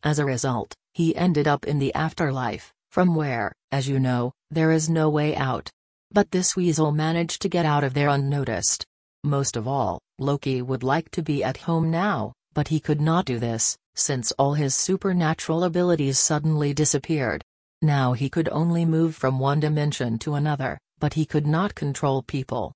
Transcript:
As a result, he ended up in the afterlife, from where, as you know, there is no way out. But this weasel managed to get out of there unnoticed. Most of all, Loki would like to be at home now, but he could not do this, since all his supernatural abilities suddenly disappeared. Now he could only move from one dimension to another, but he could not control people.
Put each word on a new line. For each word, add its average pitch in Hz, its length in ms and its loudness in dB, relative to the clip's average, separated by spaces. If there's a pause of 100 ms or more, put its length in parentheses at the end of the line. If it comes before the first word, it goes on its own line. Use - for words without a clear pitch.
As 151 160 0
a 147 60 2
result, 123 500 -2 (200)
he 165 200 2
ended 156 320 2
up 143 200 0
in 147 120 0
the 139 160 0
afterlife, 135 760 -4 (180)
from 180 240 2
where, 127 380 -2 (200)
as 135 160 -2
you 135 120 2
know, 127 320 0 (180)
there 160 220 2
is 160 160 2
no 160 220 4
way 151 260 0
out. 131 340 -4 (400)
But 202 200 2
this - 260 2
weasel 160 340 2
managed 160 520 -2
to 185 80 -2
get 170 160 2
out 147 180 2
of 131 80 -2
there 143 160 2
unnoticed. 139 760 0 (360)
Most 139 340 0
of 113 120 -4
all, 120 320 -2 (180)
Loki 135 440 -2
would 127 200 -4
like 139 280 0
to 175 120 -6
be 147 220 -2
at 131 140 -4
home 165 320 -2
now, 165 420 -2 (220)
but 147 140 -2
he 156 120 0
could 151 200 -2
not 165 260 2
do 123 120 -4
this, 117 380 -2 (180)
since - 380 -2
all 139 220 2
his 143 200 0
supernatural 175 920 0
abilities 165 540 2
suddenly 147 540 2
disappeared. 139 680 0 (400)
Now 139 320 2
he 131 160 -2
could 160 180 0
only 170 360 0
move 160 300 2
from 131 240 0
one 139 220 2
dimension 147 600 0
to 151 140 -4
another, 143 440 -2 (200)
but 143 160 0
he 156 120 0
could 147 200 0
not 165 280 0
control 135 480 -2
people. 123 540 -6